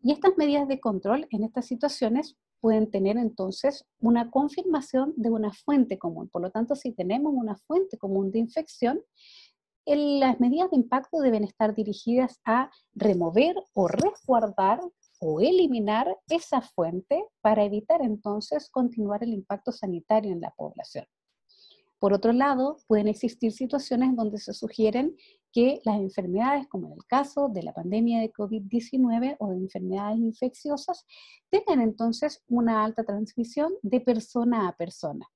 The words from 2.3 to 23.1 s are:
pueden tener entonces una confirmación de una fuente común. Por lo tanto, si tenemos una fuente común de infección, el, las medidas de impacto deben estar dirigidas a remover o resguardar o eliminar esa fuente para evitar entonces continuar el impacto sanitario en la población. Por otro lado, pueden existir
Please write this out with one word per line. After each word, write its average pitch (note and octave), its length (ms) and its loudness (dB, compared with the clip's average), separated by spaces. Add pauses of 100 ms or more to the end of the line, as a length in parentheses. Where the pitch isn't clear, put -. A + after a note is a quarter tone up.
pueden A3 280 2
tener G3 280 0
entonces A3+ 680 -4 (140)
una A#3 320 2
confirmación C#4+ 880 0
de A3+ 140 0
una G#3+ 220 -2
fuente B3 460 0
común. E3+ 300 -8
Por F3 140 -6
lo F#3 100 -6
tanto, A#3 240 -2
si B3 160 -8
tenemos A#3 420 -2
una A3 220 -2
fuente F#4 420 -2
común G3 320 -2
de G#3+ 80 -2
infección, C4 640 -2 (840)
el, C#4+ 340 2
las C4 180 2
medidas D4 320 2
de E4 60 2
impacto B3+ 420 0
deben A#3+ 240 2
estar G#3 320 -2
dirigidas A3+ 680 -2
a A#3 260 0 (240)
remover G3 640 2 (160)
o F#3 160 2
resguardar A3+ 920 0 (380)
o D#3 220 -2
eliminar B3+ 720 2 (140)
esa D#4 320 -2
fuente F#3 640 -4 (160)
para G#3+ 240 4
evitar G#3 380 2
entonces G#3+ 680 -4
continuar A3+ 560 -2
el A#3 80 -4
impacto G3+ 400 -6
sanitario G#3 580 -2
en E3+ 120 -4
la E3 80 -8
población. - 560 -12 (920)
Por G3 140 4
otro G#3+ 220 4
lado, C4+ 420 2 (100)
pueden G#3 220 2
existir A3 440 -2